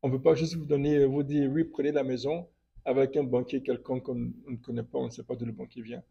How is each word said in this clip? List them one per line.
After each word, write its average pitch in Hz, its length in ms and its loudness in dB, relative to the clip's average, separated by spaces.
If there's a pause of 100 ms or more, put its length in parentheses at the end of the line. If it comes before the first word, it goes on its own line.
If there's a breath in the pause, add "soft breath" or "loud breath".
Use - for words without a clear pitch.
On 135 60 0
ne 131 60 0
peut 135 60 -2
pas 160 140 8
juste 160 200 -2
vous 156 100 -6
donner, 143 400 4
vous 139 180 2
dire, « 139 280 2
Oui, 160 120 2
prenez 147 280 -2
la 143 120 2
maison » 131 440 -2 (380)
avec 135 320 2
un 147 60 2
banquier 123 380 0
quelconque 127 420 -4
qu'on 127 120 -6
ne 120 480 -8
connaît 123 180 -6
pas, 120 180 -8
on 127 80 -4
ne - 20 -6
sait 120 140 -14
pas 127 120 -6
d'où 117 100 -6
le 117 60 -6
banquier - 300 -12
vient. 113 300 -12